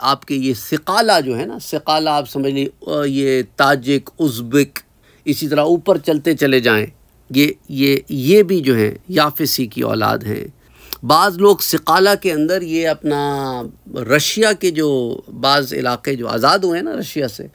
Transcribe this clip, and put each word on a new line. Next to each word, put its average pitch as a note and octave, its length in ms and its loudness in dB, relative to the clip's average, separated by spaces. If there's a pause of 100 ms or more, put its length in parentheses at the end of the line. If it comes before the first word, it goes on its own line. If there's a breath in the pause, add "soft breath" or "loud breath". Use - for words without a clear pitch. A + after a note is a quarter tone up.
आपके C3+ 320 -2
ये C3 200 -2
सिकाला F#3 640 0
जो B2+ 140 -4
है C#3 120 -6
ना, - 120 -10
सिकाला D#3 540 -2
आप D3 140 -2
समझ C#3 180 -6
लीजिए, C#3 260 -2 (180)
अ, D3 160 -2
ये C3+ 380 0
ताजिक, C#3 760 0
उज़्बेक, C3+ 600 0 (480 soft breath)
इसी D3 220 -2
तरह D3 140 2
ऊपर F3 360 2
चलते D3+ 360 0
चले C3+ 260 2
जाएं, G#2+ 320 2 (400)
ये, C#3+ 240 2 (140)
ये, C#3 400 0
ये D3+ 320 6
भी F3+ 180 0
जो C3 140 2
हैं, G#2+ 220 2 (140)
याफिस D3+ 480 0
ही B2 80 -2
की A#2+ 160 -8
औलाद A2 420 -2
हैं। - 300 -8 (500 loud breath)
बाज़ E3+ 340 4
लोग G3 220 6
सिकाला F#3 540 2
के F#3+ 160 -2
अंदर E3 320 0
ये E3 220 -2
अपना C#3+ 800 -2 (340)
रशिया D3 560 0
के F#3 180 -2
जो C#3+ 600 -2
बाज़ C3+ 440 0
इलाके B2 420 -4
जो A#2 100 -8
आज़ाद D3 380 2
हुए E3+ 140 0
हैं F#3 60 -6
ना - 80 -6
रशिया C3+ 340 -6
से, C3 280 -12